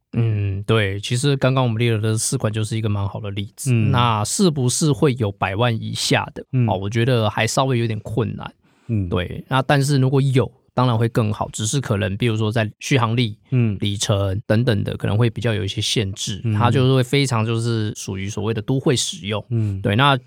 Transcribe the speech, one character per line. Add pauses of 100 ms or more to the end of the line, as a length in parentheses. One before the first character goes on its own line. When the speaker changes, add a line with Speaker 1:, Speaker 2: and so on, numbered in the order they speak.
(120)
Speaker 1:
嗯，
对，
其
实
刚
刚
我
们
列
的
四
款
就
是
一
个
蛮
好
的
例
子。
Speaker 2:
嗯。
Speaker 1:
那
是
不
是
会
有
百
万
以
下
的？
Speaker 2:
嗯。
Speaker 1:
哦，
我
觉
得
还
稍
微
有
点
困
难。 (360)
Speaker 2:
嗯。
Speaker 1:
对，
那
但
是
如
果
有， (220)
当
然
会
更
好，
只
是
可
能
比
如
说
在
续
航
力、 (120)
Speaker 2:
嗯。
Speaker 1:
里
程
等
等
的，
可
能
会
比
较
有
一
些
限
制，
Speaker 2:
嗯。
Speaker 1:
它
就
是
会
非
常
就
是
属
于
所
谓
的
都
会
使
用。
Speaker 2:
嗯。
Speaker 1:
对，
那